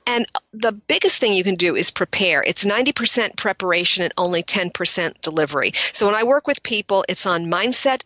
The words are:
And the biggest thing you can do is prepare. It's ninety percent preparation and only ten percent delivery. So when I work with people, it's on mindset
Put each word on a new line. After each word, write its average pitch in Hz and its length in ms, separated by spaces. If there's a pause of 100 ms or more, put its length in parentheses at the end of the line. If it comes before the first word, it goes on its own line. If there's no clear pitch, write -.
And 240 220 (260)
the 220 180
biggest - 480
thing 220 140
you 185 100
can 190 120
do 175 200
is - 140
prepare. 175 540
It's - 200
ninety 226 280
percent 233 460
preparation 175 640
and 170 160
only 175 240
ten 180 260
percent 175 540
delivery. 147 480 (220)
So 214 120
when 202 100
I 220 80
work 277 220
with 285 160
people, 208 480
it's - 160
on 170 220
mindset 247 580